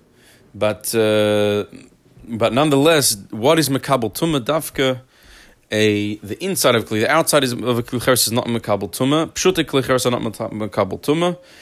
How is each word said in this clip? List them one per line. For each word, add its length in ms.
But, 380
uh, 720
but 260
nonetheless, 640
what 280
is 100
Makabel 440
Tumah 280
Dafka? 600
A, 440
the 260
inside 320
of 100
kli, 160
the 80
outside 340
is, 80
of 280
a 20
kli 220
cheres 240
is 40
not 140
Makabel 460
Tumah. 400
Pshute 340
kli 180
cheres 220
are 60
not 100
mata-, 280
Makabel 520
Tumah. 380